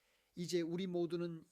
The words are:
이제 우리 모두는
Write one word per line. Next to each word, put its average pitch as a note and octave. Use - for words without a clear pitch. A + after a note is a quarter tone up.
이제 F3
우리 F3
모두는 E3+